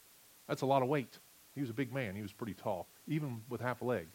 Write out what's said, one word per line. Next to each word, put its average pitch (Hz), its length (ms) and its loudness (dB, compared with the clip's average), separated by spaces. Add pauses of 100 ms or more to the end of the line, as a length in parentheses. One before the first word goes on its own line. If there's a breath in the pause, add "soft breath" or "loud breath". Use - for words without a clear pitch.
(480)
That's - 140 -2
a 139 40 2
lot 135 160 6
of 123 60 4
weight. 139 320 0 (360)
He 143 60 -2
was 127 80 0
a 113 40 -4
big 123 200 -2
man. 113 220 -2
He 107 60 -4
was 101 100 -6
pretty 120 220 -6
tall, 95 340 -2 (200)
even 135 420 0
with 117 100 -2
half 120 220 0
a 117 40 0
leg. 98 300 2